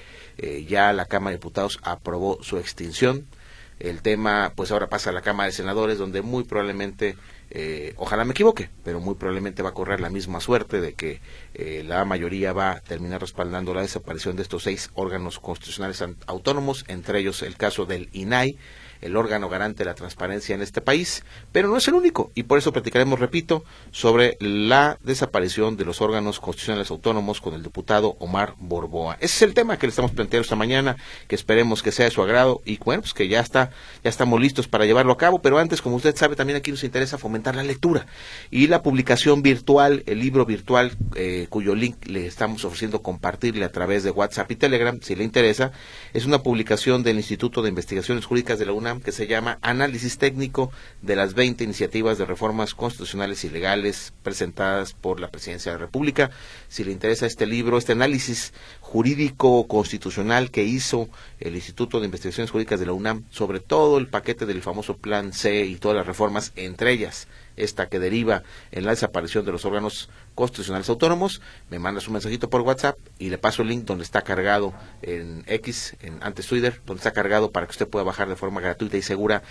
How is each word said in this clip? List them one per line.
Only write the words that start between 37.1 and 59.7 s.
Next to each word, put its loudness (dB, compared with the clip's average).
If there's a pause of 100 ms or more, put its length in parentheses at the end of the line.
fomentar -4
la -4
lectura, 2 (460)
y 6
la 4
publicación 4
virtual, 6
el -2
libro 4
virtual, 2 (200)
eh, -2
cuyo 0
link -2
le -4
estamos -4
ofreciendo -4
compartirle -2
a -4
través 0
de 2
WhatsApp 0
y -4
Telegram, 2
si -6
le -2
interesa, 4 (400)
es -2
una 4
publicación 2
del 4
Instituto -2
de 2
Investigaciones -2
Jurídicas 0
de 0
la -2
unam -2
que -6
se -4
llama 0
Análisis 0
Técnico 0 (280)
de 0
las 2
veinte 2
iniciativas 0
de 0
reformas -2
constitucionales -6
y -6
legales -2 (120)
presentadas -2
por -4
la -6
Presidencia -10
de -6
la -6
República. 0 (340)
Si -10
le -4
interesa 0
este 0
libro, 2
este 0
análisis 0 (280)
jurídico 4
constitucional 0